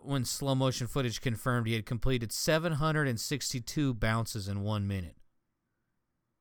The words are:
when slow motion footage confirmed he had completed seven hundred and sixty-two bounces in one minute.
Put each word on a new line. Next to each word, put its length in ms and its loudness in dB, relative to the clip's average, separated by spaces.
when 220 -2
slow 300 0
motion 320 2
footage 340 -2
confirmed 460 0
he 80 0
had 100 -2
completed 480 2
seven 420 2
hundred 340 2
and 120 0
sixty-two 760 -2
bounces 540 0
in 140 -2
one 260 0
minute. 280 -4